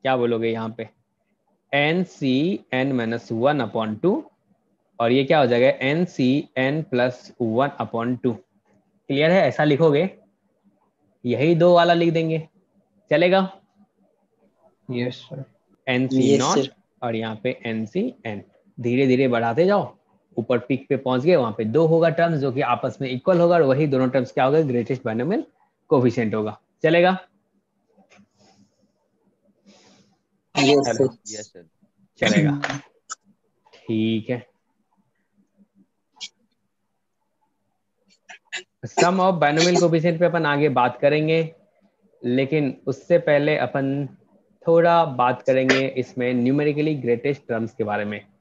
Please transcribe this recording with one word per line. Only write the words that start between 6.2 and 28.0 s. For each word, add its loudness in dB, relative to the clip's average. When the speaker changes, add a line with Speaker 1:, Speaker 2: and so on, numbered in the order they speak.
Speaker 1:
प्लस -4
वन 0
upon -6
टू। -2
क्लियर -6
है? 2
ऐसा 0
लिखोगे, 2
यही 2
दो 6
वाला 4
लिख 2
देंगे, -4
चलेगा? 0
Speaker 2:
यस, -6
सर। -16
Speaker 1:
एनसी 2
नॉट 0
Speaker 3:
यस, -2
सर। -18
Speaker 1:
और -6
यहाँ -8
पे -6
एनसीएन, -8
धीरे 0
धीरे 2
बढ़ाते 0
जाओ, -2
ऊपर -2
पीक -4
पे -2
पहुंच -2
गए, 4
वहां 0
पे -6
दो 2
होगा 2
टर्म्स, 0
जो -2
कि -4
आपस -4
में -6
इक्वल 0
होगा, 4
और 4
वही 2
दोनों 2
टर्म्स -2
क्या 0
होगा, 2
ग्रेटेस्ट -2
बायनोमियल -4
कोएफिशिएंट 2
होगा, -6
चलेगा? 4